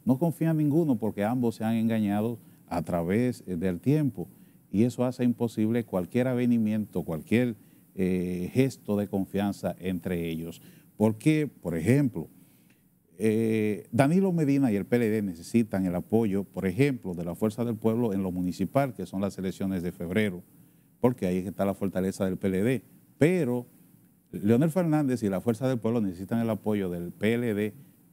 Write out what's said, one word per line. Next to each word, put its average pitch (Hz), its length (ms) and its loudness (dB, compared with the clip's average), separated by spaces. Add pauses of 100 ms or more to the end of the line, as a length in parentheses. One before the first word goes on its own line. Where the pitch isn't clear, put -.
No 131 140 2
confían 165 380 0
ninguno 151 400 2
porque 101 260 -2
ambos 117 320 0
se 113 100 -6
han 113 100 0
engañado 110 640 0 (280)
a 85 160 -4
través, 95 640 0
eh, 92 100 -6
del 87 220 -2
tiempo 131 500 0 (440)
y 98 100 4
eso 123 220 0
hace 123 180 -2
imposible 117 640 0
cualquier 98 420 -2
avenimiento, 113 800 0
cualquier, 107 500 0 (400)
eh, 90 580 -2
gesto 123 440 0
de 101 100 0
confianza 98 720 -4
entre 87 500 -4
ellos. 82 320 -8 (360)
Porque, 127 520 2
por - 280 -6
ejemplo, 110 520 2 (920)
eh, 110 720 2
Danilo 170 420 4
Medina 139 380 2
y 101 60 2
el 95 100 0
P 123 100 2
L 120 120 2
D 107 140 0
necesitan 98 640 -2
el 87 80 0
apoyo, 101 500 0
por - 220 -6
ejemplo, 110 480 0
de 85 100 -6
la 85 100 -6
Fuerza 110 300 -2
del 117 120 -2
Pueblo 113 360 0
en 98 100 -2
lo 95 80 -2
municipal, 92 640 -2
que 90 120 -10
son 95 140 -6
las 98 180 -2
elecciones 95 440 -4
de 87 100 -4
febrero, 90 500 -2 (580)
porque 123 260 0
ahí 90 120 0
está 98 260 -4
la 98 100 0
fortaleza 95 500 -2
del 92 140 -2
P 101 100 -2
L 95 140 0
D. 123 200 0 (360)
Pero 139 480 2 (640)
Leonel 117 400 4
Fernández 151 520 0
y 107 60 0
la 95 120 0
Fuerza 120 280 -2
del 131 100 0
Pueblo 113 220 0
necesitan 98 400 -4
el 113 100 0
apoyo 104 380 -2
del 87 240 -6
P 110 220 0
L 120 200 -2
D 104 200 -2 (380)